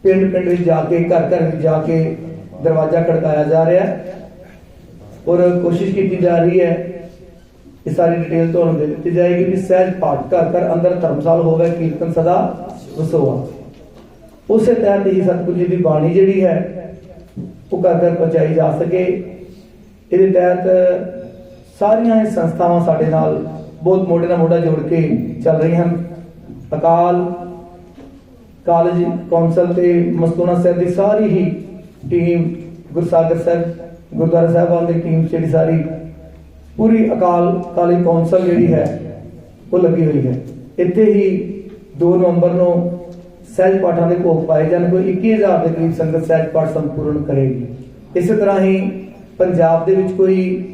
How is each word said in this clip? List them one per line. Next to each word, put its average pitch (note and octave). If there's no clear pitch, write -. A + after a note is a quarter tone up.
ਪਿੰਡ F#3+
ਪਿੰਡ F3+
ਵਿੱਚ F3
ਜਾ D#3+
ਕੇ, E3+
ਘਰ E3+
ਘਰ E3
ਵਿੱਚ D#3+
ਜਾ D#3
ਕੇ D#3+
ਦਰਵਾਜ਼ਾ D#3+
ਖੜਕਾਇਆ D#3
ਜਾ D#3+
ਰਿਹਾ F3+
ਹੈ, -
ਔਰ F3
ਕੋਸ਼ਿਸ਼ F#3+
ਕੀਤੀ F#3
ਜਾ E3+
ਰਹੀ F3
ਹੈ, E3+
ਇਹ D3+
ਸਾਰੀ E3+
ਡਿਟੇਲ E3
ਤੁਹਾਨੂੰ E3
ਦੇ D3+
ਦਿੱਤੀ D#3+
ਜਾਏਗੀ, F3
ਵੀ F#3
ਸਹਿਜ F#3
ਪਾਠ -
ਘਰ E3
ਘਰ E3+
ਅੰਦਰ F3
ਧਰਮਸਾਲ D#3+
ਹੋਵੇ, E3
ਕੀਰਤਨ E3
ਸਦਾ E3+
ਵਸੋਆ। D#3
ਉਸੇ A3
ਤਹਿਤ G3+
ਹੀ F#3+
ਸਤਿਗੁਰੂ F3
ਜੀ F3
ਦੀ F3+
ਬਾਣੀ D#3+
ਜਿਹੜੀ F#3+
ਹੈ, E3+
ਉਹ F3+
ਘਰ F3
ਘਰ E3+
ਪਹੁੰਚਾਈ D#3+
ਜਾ D#3+
ਸਕੇ। F3+
ਇਹਦੇ F#3+
ਤਹਿਤ F3+
ਸਾਰੀਆਂ A3
ਇਹ G#3+
ਸੰਸਥਾਵਾਂ F3
ਸਾਡੇ D#3+
ਨਾਲ D#3
ਬਹੁਤ F#3+
ਮੋਢੇ E3+
ਨਾਲ F3
ਮੋਢਾ E3
ਜੋੜ D#3+
ਕੇ E3
ਚੱਲ D#3+
ਰਹੀਆਂ E3+
ਹਨ। E3+
ਅਕਾਲ F3
ਕਾਲਜ F3
ਕੌਂਸਲ E3+
ਤੇ F3
ਮਸਤੂਣਾ E3+
ਸਾਹਿਬ F3
ਦੀ F3+
ਸਾਰੀ G#3+
ਹੀ F3+
ਟੀਮ, E3+
ਗੁਰਸਾਗਰ E3
ਸਾਹਿਬ E3+
ਗੁਰਦੁਆਰਾ E3
ਸਾਹਿਬਾਨ E3+
ਦੀ E3+
ਟੀਮ D#3+
ਜਿਹੜੀ D#3+
ਸਾਰੀ D#3+
ਪੂਰੀ A3
ਅਕਾਲ F3
ਕਾਲਜ F3
ਕੌਂਸਲ E3
ਜਿਹੜੀ E3+
ਹੈ, D3+
ਉਹ F3+
ਲੱਗੀ E3+
ਹੋਈ C#3
ਹੈ। B2+
ਇੱਥੇ F#3
ਹੀ G3
ਦੋ F3
ਨਵੰਬਰ F3
ਨੂੰ F3
ਸਹਿਜ F#3+
ਪਾਠਾਂ E3+
ਦੇ F3
ਭੋਗ E3
ਪਾਏ D#3+
ਜਾਣ, F3
ਕੋਈ F#3
ਇੱਕੀ A3
ਹਜ਼ਾਰ F3+
ਦੇ E3
ਕਰੀਬ E3
ਸੰਗਤ D#3+
ਸਹਿਜ D#3+
ਪਾਠ D#3
ਸੰਪੂਰਨ D3
ਕਰੇਗੀ। B2+
ਇਸੇ F3+
ਤਰ੍ਹਾਂ G3
ਹੀ F#3+
ਪੰਜਾਬ E3+
ਦੇ F#3+
ਵਿੱਚ F#3
ਕੋਈ F#3